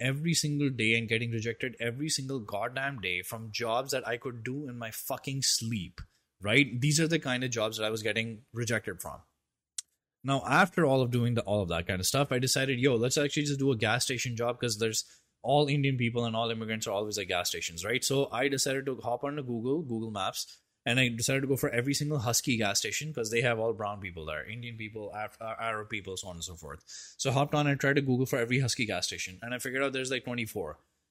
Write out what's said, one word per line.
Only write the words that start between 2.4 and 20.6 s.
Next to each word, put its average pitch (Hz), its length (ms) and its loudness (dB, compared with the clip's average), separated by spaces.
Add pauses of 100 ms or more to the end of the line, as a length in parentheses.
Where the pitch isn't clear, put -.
day 92 220 -2
from 110 320 -8
jobs 120 380 0
that 131 140 0
I 117 120 -2
could 120 260 -8
do 135 240 -6
in 120 100 -10
my 113 140 -8
fucking 135 520 -4
sleep, 110 580 0 (400)
right? 120 400 4
These 147 180 4
are 160 80 4
the 160 120 2
kind 127 260 -2
of 123 60 -2
jobs 110 260 0
that 110 80 -2
I 110 40 0
was 110 140 -2
getting 110 380 -2 (100)
rejected 110 500 -2
from. 73 200 -10 (1000)
Now, 135 240 0
after 170 380 6
all 135 160 6
of 123 100 2
doing 120 220 4
the, 113 80 2
all 104 200 2
of 87 80 0
that 85 160 0
kind 92 140 0
of 92 60 -2
stuff, 139 260 2
I 127 80 2
decided, 131 400 2
"Yo, 131 160 6
let's 120 220 2
actually 147 260 2
just 143 160 0
do 135 120 4
a 123 60 2
gas 113 280 2
station 123 300 -2
job," 117 240 -2
'cause 113 180 0
there's 110 260 0 (380)
all 143 260 4
Indian 139 300 2
people 120 260 2
and 113 120 -2
all 113 140 0
immigrants 110 380 -4
are 110 40 -2
always 104 260 -2
at 98 100 -4
gas 90 220 0
stations, 85 340 -6
right? 120 200 0
So 135 280 2
I 127 160 0
decided 135 380 0
to 131 160 -2
hop 120 240 -4
onto 143 180 -4
Google, 123 380 -2
Google 113 300 -4
Maps, 101 480 -4 (260)